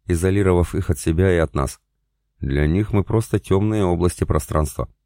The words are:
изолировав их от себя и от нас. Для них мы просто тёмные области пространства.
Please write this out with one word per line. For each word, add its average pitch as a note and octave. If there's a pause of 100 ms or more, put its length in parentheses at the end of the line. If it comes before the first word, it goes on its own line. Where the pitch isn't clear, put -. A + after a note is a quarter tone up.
изолировав F2+
их -
от D#2+
себя F2+
и F2
от D#2+
нас. C#2 (600)
Для C#2+
них F#2+
мы G2+
просто A2
тёмные G#2
области F2
пространства. D2+ (180)